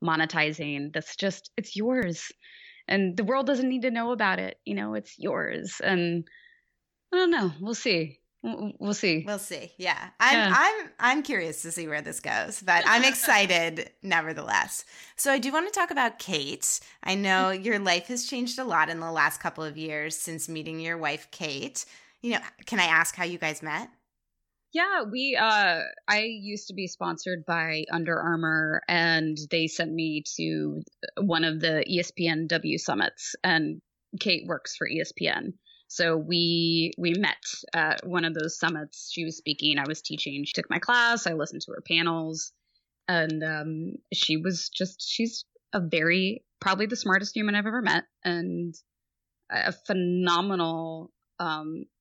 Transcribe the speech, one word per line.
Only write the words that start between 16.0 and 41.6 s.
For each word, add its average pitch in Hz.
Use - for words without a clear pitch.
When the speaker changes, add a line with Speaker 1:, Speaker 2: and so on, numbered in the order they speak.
Speaker 2:
Kate. -
I 185
know 190
Speaker 1:
Mm-hmm. 190
Speaker 2:
your 214
life 175
has 247
changed 247
a 262
lot 165
in 165
the 165
last 156
couple 165
of 156
years 156
since 160
meeting 160
your 165
wife, 151
Kate. 156
You 240
know, 208
can 214
I 175
ask 165
how 180
you 175
guys 156
met? 160
Speaker 1:
Yeah, 359
we, 262
uh, 202
I 208
used 208
to 190
be 190
sponsored 175
by 160
Under 165
Armour, 160
and 165
they 165
sent 160
me 156
to 160
one 170
of 160
the 156
E 175
S 175
P 170
N 160
W 156
summits, -
and 160
Kate 180
works 165
for -
E 156
S 165
P -
N. -
So 165
we, 170
we 175
met 190
at 156
one 175
of 160
those 160
summits. 160
She 170
was 160
speaking, 147
I 139
was 156
teaching. 143
She -
took -
my -
class, 233
I 170
listened -